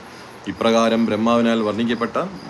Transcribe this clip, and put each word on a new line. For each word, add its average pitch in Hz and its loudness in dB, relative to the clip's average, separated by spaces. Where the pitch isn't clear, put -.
ഇപ്രകാരം 113 2
ബ്രഹ്മാവിനാൽ 117 2
വർണ്ണിക്കപ്പെട്ട 117 -2